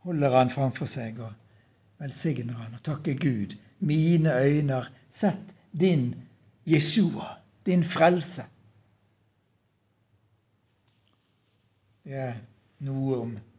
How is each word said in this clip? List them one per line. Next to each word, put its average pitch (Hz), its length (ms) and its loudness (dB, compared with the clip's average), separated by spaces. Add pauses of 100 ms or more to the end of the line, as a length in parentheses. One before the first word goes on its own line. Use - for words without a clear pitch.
Holder 143 320 2
han 127 160 4
framfor 135 340 -2
seg 113 380 -8
og 110 80 -12 (640)
velsigner 123 640 -6
han 117 160 -14
og - 80 -18
takker 143 320 -4
Gud. 110 400 -2 (220)
"Mine 156 540 4
øyne 139 440 2
har 123 140 -6 (180)
sett - 460 -2 (160)
din 156 420 2 (560)
Jeshua, 156 720 0 (260)
din 180 180 2
frelse." 165 640 2 (3500)
Det 135 80 -14
er 131 240 -8 (500)
noe 135 380 -2
om 117 80 -8 (260)